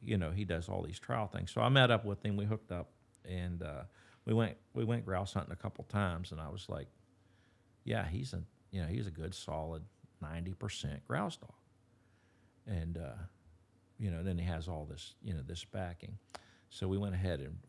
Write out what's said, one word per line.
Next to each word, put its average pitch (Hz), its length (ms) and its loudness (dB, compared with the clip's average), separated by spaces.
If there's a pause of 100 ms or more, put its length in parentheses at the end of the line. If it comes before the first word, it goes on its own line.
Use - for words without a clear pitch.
you 110 160 2
know, 82 140 2
he 101 120 0
does 87 240 -2
all 92 140 -2
these - 160 -6
trial 117 300 0
things. 92 240 -4
So 117 100 4
I 117 80 8
met 131 220 10
up 110 120 6
with 101 220 -2
him. 101 100 2
We 101 100 2
hooked 107 260 0
up, 87 180 -4 (340)
and, 90 380 -2
uh, 73 220 -6 (420)
we 113 80 2
went, 110 240 4 (160)
we 120 100 0
went 117 220 0
grouse 95 280 0
hunting 90 200 -2
a - 20 -6
couple - 280 -6
times, 90 480 0
and 78 100 -6
I 76 80 -6
was 95 180 -8
like, 76 200 -4 (960)
"Yeah, 110 240 0
he's 120 260 -2
a, 87 80 -2 (300)
you 95 100 -2
know, 78 60 0
he's 104 180 0
a 92 60 -4
good, 80 240 -6
solid 80 480 -4 (360)
ninety 85 360 -4
percent 71 500 -4
grouse 160 320 0
dog." - 160 -18 (1120)
And, 85 320 0
uh, 67 200 -6 (840)
you 107 100 0
know, 85 140 0
then 90 160 2
he 85 60 0
has 85 220 0
all 78 220 -4
this, 76 320 -12
you 95 140 -2
know, 71 100 -2
this 85 180 -6
backing. 95 540 -6 (560)
So 95 140 -2
we 95 100 4
went 101 160 0
ahead 90 280 2
and, 73 160 -6 (120)